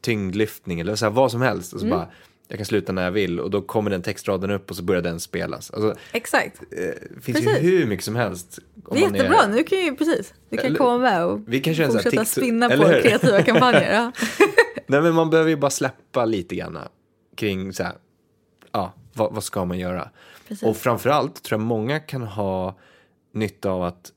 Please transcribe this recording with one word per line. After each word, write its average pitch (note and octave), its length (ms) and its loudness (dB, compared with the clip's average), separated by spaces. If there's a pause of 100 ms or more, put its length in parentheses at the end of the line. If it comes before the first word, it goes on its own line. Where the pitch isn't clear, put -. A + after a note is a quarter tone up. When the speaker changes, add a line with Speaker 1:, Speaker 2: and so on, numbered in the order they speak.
Speaker 1:
tyngdlyftning G2 760 -4
eller F2+ 160 -4
så A2+ 100 -2
här, G#2 60 2
vad B2 200 2
som A#2+ 100 -4
helst. G2 320 -2
Och - 60 -10
så - 60 -4
Speaker 2:
Mm. A3 140 0
Speaker 1:
bara, E3 100 -8 (380)
"Jag - 100 -12
kan G#2 80 -8
sluta G2 260 -2
när F#2 120 -2
jag F2+ 80 -2
vill." F2+ 280 -2
Och F2 120 -6
då G2+ 100 -2
kommer G#2 300 -2
den F#2 100 -2
textraden G2 500 -4
upp G2 180 -6
och F#2+ 60 -10
så F2+ 80 -10
börjar F2+ 180 0
den E2+ 180 -4
spelas. - 520 -8
Alltså, G#2+ 240 -2 (160)
Speaker 2:
Exakt. - 500 -4 (100)
Speaker 1:
eh, - 500 -8
finns - 160 -2
Speaker 2:
Precis. - 260 2
Speaker 1:
ju E3+ 60 4
hur F3+ 160 4
mycket G2+ 200 -4
som G#2+ 100 -4
helst. G2 440 -4 (260)
Om - 120 -4
Speaker 2:
Det E4 60 4
är G4+ 40 4
Speaker 1:
man D4+ 80 0
är C#4 80 2
Speaker 2:
jättebra. E4 240 4
Nu A3+ 160 0
kan F#4+ 160 -2
ju, D#4+ 160 0
precis. D4 380 -2 (160)
Du - 80 -6
kan - 80 -2
Speaker 1:
Eller B3+ 120 0
Speaker 2:
komma B3 200 4
med G#3 280 2
och F#3 220 -2
Speaker 1:
vi B2 120 0
kan D#3 140 0
köra D#3 120 2
en C3 60 2
sån A2+ 60 4
här G2+ 60 0
Speaker 2:
fortsätta A3 220 2
Speaker 1:
TikTok, - 180 0
Speaker 2:
spinna A#3 260 2
Speaker 1:
eller D3 160 6
Speaker 2:
på E3+ 60 8
Speaker 1:
hur? C3+ 100 6
Speaker 2:
kreativa G#3 400 4
kampanjer. - 520 4
Ja. A#3 180 0 (380)
Speaker 1:
<laughs> - 380 0
Nej, C#3 140 4
men E3 120 4
man E3 160 4
behöver D#3+ 200 6
ju D#3+ 60 4
bara C#3 160 0
släppa - 540 -2
lite G2 300 -2
grann E2 220 -8 (580)
kring F#2+ 380 -4
så F#2 100 -6
här, E2 100 -6 (800)
ja, F#2+ 220 -6 (200)
vad, G#2+ 200 0
vad G#2+ 100 -6
ska F#2+ 220 -4
man F2+ 140 -4
göra? F2+ 300 -6 (380)
Speaker 2:
Precis. G#3+ 200 -4
Speaker 1:
Och A3 100 0
framförallt C3 680 -2
tror A2 180 -2
jag A2+ 60 -4
många A#2+ 320 -2
kan C#3+ 220 -10
ha F#2+ 560 -6 (560)
nytta G#2 380 -4
av F#2 120 -2
att - 340 -8